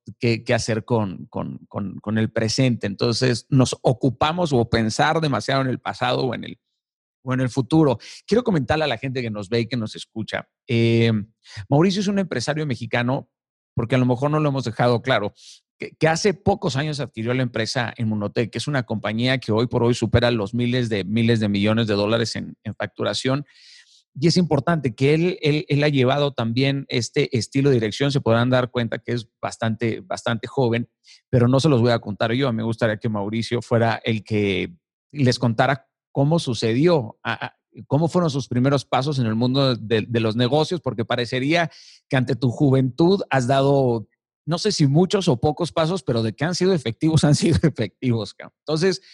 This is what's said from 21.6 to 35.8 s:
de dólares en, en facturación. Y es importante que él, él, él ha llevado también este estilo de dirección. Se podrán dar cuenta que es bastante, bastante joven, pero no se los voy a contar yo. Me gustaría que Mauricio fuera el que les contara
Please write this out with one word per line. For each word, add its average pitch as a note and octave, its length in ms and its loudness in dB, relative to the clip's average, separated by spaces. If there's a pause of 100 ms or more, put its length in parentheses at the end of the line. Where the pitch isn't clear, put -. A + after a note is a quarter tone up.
de G#2 80 0
dólares A2 400 0
en, - 280 -12
en G#2+ 120 -10
facturación. A#2 720 -4 (720)
Y C#3 100 2
es E3 100 2
importante D#3 580 0
que C#3+ 180 2
él, E3+ 280 0
él, D3+ 260 0
él D3 160 0
ha D3+ 60 2
llevado C#3 440 2
también C3+ 540 -2
este C3 500 -2
estilo C3+ 320 0
de C3+ 60 4
dirección. A#2+ 380 0
Se A#2 80 0
podrán A#2 280 2
dar B2+ 220 0
cuenta A#2 280 -4
que - 120 -8
es A#2 160 -6 (140)
bastante, A2 580 -2
bastante G#2+ 480 -6
joven, A#2+ 400 0 (420)
pero A#2+ 200 4
no C3 100 4
se D#3+ 80 4
los C3 140 4
voy A#2+ 100 4
a A2+ 80 2
contar A2 320 -4
yo. B2+ 220 0
Me A2+ 100 -2
gustaría A2+ 320 0
que A2+ 140 -4
Mauricio A2 520 -2
fuera A2+ 440 2
el A2 180 -2
que F#2+ 500 -2 (380)
les B2+ 260 2
contara B2+ 520 0 (240)